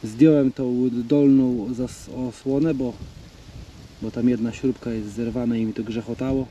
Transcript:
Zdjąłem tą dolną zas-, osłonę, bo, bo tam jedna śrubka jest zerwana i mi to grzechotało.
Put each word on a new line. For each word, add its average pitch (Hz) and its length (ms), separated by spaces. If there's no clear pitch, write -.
Zdjąłem 135 480
tą 123 400
dolną 127 800
zas-, 127 540
osłonę, 139 460
bo, 127 180
bo 110 80
tam 120 180
jedna 117 240
śrubka 117 380
jest 107 180
zerwana 117 480
i 113 100
mi 110 60
to 120 100
grzechotało. 120 680